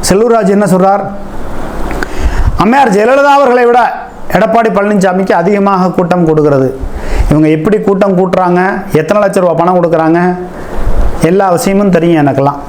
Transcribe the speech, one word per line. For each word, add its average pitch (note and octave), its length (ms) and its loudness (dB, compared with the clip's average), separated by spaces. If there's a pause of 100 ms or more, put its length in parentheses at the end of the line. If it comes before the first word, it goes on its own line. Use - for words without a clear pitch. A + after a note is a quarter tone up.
செல்லூர் A3+ 280 0
ராஜு G3+ 140 0
என்ன G3+ 140 0
சொல்றார்? F#3+ 380 0 (1500)
"அம்மையார் A#3 380 2
ஜெயலலிதா C4+ 440 2
அவர்களை B3 260 2
விட A#3+ 140 4 (520)
எடப்பாடி A3 460 2
பழனிசாமிக்கு G3 540 0
அதிகமாக G3 600 0
கூட்டம் F3+ 360 0
கொடுக்கிறது." D3 420 2 (600)
இவங்க D#3 200 2
எப்படி D#3+ 280 0
கூட்டம் G3 400 0
கூட்டுறாங்க, F3+ 440 0 (300)
எத்தனை D#3 300 0
லட்ச G3 180 0
ரூபா F3 140 2
பணம் E3+ 240 0
கொடுக்குறாங்க, E3 420 0 (1000)
எல்லா F#3 280 2
விஷயமும் G3 460 0
தெரியும் E3 260 2
எனக்கெல்லாம். C#3 480 0